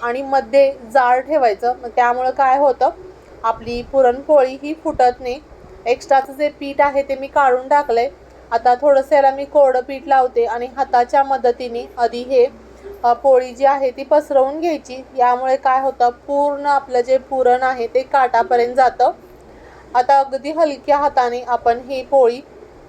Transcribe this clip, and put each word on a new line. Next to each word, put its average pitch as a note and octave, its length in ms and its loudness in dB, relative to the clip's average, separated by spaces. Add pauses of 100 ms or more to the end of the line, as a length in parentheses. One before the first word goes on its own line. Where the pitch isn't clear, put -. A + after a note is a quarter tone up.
आणि A#3+ 200 -6
मध्ये C#4 520 0 (200)
जाळ B3 260 4
ठेवायचं. B3 640 0
मग B3 140 -12
त्यामुळं B3 340 0
काय C4 280 2
होतं, C#4 320 2 (540)
आपली A3+ 380 -6
पुरणपोळी C4+ 840 2
ही D4 100 -8 (100)
फुटत B3+ 360 0
नाही. C4 200 -10 (460)
एक्स्ट्राचं C4 480 0
जे C#4+ 160 -2
पीठ C#4+ 320 -6
आहे C#4 220 0
ते C4+ 120 -8
मी C4+ 120 -10
काढून C4 400 0
टाकलंय. C4+ 420 0 (420)
आता A#3 240 0
थोडंसं C4+ 400 2
याला C4+ 160 4
मी C#4 140 -8
कोरडं C4 360 2
पीठ C4+ 260 -12
लावते B3+ 380 2
आणि A#3 200 -6
हाताच्या B3+ 580 0
मदतीने B3 640 -4 (120)
आधी A#3+ 240 -2
हे, B3+ 260 2 (560)
अ, A#3+ 100 2
पोळी B3+ 380 2
जी B3 140 -2
आहे C4+ 260 0
ती C4+ 120 -12
पसरवून D4 560 0
घ्यायची. C#4 460 -6 (120)
यामुळे B3+ 380 0
काय C4+ 260 0
होतं, C4 280 0
पूर्ण C#4+ 560 -4
आपलं C4+ 360 0
जे C4 160 0
पुरण B3+ 460 0
आहे B3+ 240 -4
ते B3+ 140 -2
काठापर्यंत B3 720 0
जातं. B3+ 360 2 (840)
आता C4 240 4
अगदी C#4 320 -4
हलक्या D4 460 0
हाताने B3+ 440 -2
आपण A#3+ 380 -2
ही C4 240 -10
पोळी B3 360 2 (500)